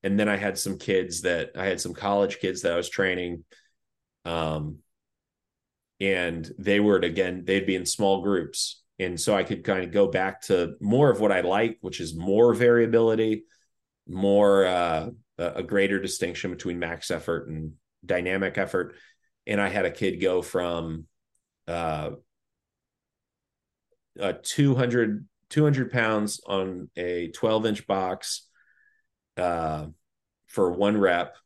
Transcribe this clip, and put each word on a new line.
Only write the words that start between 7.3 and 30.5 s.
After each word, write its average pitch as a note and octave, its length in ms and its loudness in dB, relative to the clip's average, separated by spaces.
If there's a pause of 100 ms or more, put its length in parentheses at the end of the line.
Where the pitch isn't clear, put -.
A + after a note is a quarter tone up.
they'd F#2+ 220 0
be F#2+ 80 0
in F#2 100 -4
small G2 380 0
groups. F#2 580 -4 (160)
And F2+ 220 -4
so G#2+ 160 2
I G2 80 0
could F#2+ 200 -6
kind F#2+ 200 -2
of E2+ 80 -8
go G2 160 4
back F#2+ 360 -2
to F2 360 0
more B2+ 320 4
of G#2 80 2
what G#2+ 120 4
I F#2 100 2
like, G#2 400 0
which F2+ 180 -8
is E2 160 -6
more G2+ 380 4
variability, A2+ 920 4 (640)
more, G2 580 6
uh, E2+ 440 0 (280)
a, F2 80 -2 (100)
a F#2 80 -4
greater G2 360 2
distinction F#2 520 -6
between F2 280 -6
max E2+ 320 -6
effort E2 380 -4
and D#2 240 -8 (320)
dynamic F#2 520 -2
effort. F#2 380 -2 (520)
And G#2 120 0
I G2 100 2
had F#2 160 -2
a E2+ 60 0
kid F#2 300 -4
go F2+ 200 2
from, E2 680 -4 (600)
uh, D#2+ 440 -4 (2000)
a F#2+ 160 -2
two C#3 420 0
hundred, A#2+ 520 0 (220)
two D3+ 140 4
hundred C3+ 280 2
pounds A2 540 0
on F#2+ 500 -4
a F2 360 -4
twelve A2 340 0
inch G#2+ 200 -2
box, F#2+ 640 -4 (880)
uh, D#2+ 520 -2 (600)
for F2+ 240 2